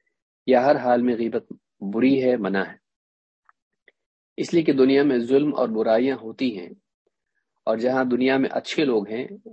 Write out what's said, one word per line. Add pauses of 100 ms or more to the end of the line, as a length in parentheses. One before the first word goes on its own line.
(480)
یا
ہر
حال
میں
غیبت (420)
بری
ہے،
منع
ہے؟ (1600)
اس
لیے
کہ
دنیا
میں
ظلم
اور
برائیاں
ہوتی
ہیں، (1000)
اور
جہاں
دنیا
میں
اچھے
لوگ
ہیں، (280)